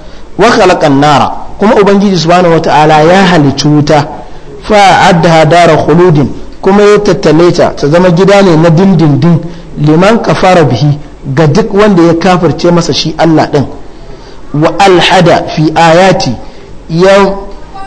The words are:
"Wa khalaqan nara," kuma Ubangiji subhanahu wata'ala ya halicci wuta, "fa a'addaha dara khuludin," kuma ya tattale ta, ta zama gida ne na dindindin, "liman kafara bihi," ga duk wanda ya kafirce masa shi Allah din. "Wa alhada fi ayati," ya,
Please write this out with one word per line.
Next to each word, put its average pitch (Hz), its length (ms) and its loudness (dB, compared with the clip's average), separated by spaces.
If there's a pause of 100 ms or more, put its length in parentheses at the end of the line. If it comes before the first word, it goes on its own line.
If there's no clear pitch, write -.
(380)
"Wa 208 120 2
khalaqan 170 500 0
nara," 139 300 0 (280)
kuma 220 220 0
Ubangiji 202 380 2
subhanahu 170 360 2
wata'ala 156 480 2
ya 180 240 2
halicci 151 420 0
wuta, 147 380 0 (560)
"fa 220 140 -2
a'addaha 170 680 2
dara 165 320 2
khuludin," 151 520 2 (320)
kuma 202 220 2
ya 208 160 4
tattale 170 540 2
ta, - 240 0
ta 143 120 -4
zama 175 220 2
gida 196 320 4
ne 175 140 2
na 165 140 2
dindindin, 165 680 2 (400)
"liman 165 440 2
kafara 180 420 2
bihi," 143 340 -2 (360)
ga 160 120 0
duk 190 280 0
wanda 202 280 2
ya 165 120 2
kafirce 170 560 -2
masa 170 220 0
shi 160 260 -6
Allah 156 340 0
din. 135 140 -2 (880)
"Wa 151 240 0
alhada 180 640 2 (120)
fi 156 180 -2
ayati," 165 580 0 (580)
ya, 190 440 2 (520)